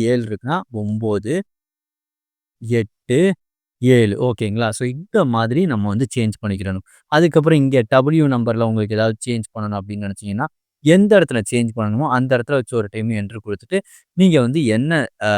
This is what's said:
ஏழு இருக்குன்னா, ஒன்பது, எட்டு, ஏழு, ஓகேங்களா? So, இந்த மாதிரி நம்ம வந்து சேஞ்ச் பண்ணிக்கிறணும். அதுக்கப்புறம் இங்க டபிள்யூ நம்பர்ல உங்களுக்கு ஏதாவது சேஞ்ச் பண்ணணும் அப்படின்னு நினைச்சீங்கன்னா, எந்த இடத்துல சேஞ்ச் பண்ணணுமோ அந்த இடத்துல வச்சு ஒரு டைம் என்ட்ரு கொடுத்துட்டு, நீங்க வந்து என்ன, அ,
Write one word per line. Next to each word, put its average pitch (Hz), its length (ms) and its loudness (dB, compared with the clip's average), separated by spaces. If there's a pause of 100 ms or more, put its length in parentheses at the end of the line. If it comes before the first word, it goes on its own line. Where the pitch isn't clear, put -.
ஏழு 120 200 2
இருக்குன்னா, 113 360 -6 (160)
ஒன்பது, 107 600 -2 (1300)
எட்டு, 117 580 -4 (600)
ஏழு, 120 400 4
ஓகேங்களா? 113 480 -2
So, 117 180 -6
இந்த 160 380 -2
மாதிரி 120 400 0
நம்ம 107 220 -2
வந்து 110 220 0
சேஞ்ச் 110 300 -2
பண்ணிக்கிறணும். 95 460 -6 (260)
அதுக்கப்புறம் 160 480 4
இங்க 135 300 2
டபிள்யூ 147 380 4
நம்பர்ல 117 420 0
உங்களுக்கு 107 300 -2
ஏதாவது 110 220 0
சேஞ்ச் 117 300 -4
பண்ணணும் 104 280 -6
அப்படின்னு 101 280 -10
நினைச்சீங்கன்னா, 101 400 -6 (380)
எந்த 196 280 6
இடத்துல 156 300 4
சேஞ்ச் 120 300 -2
பண்ணணுமோ 113 360 -2
அந்த 127 240 0
இடத்துல 127 240 -2
வச்சு 127 200 -4
ஒரு 104 140 -2
டைம் 110 180 -6
என்ட்ரு 107 320 -6
கொடுத்துட்டு, 104 360 -6 (400)
நீங்க 180 220 6
வந்து 127 260 0
என்ன, 117 260 0 (320)
அ, 104 140 0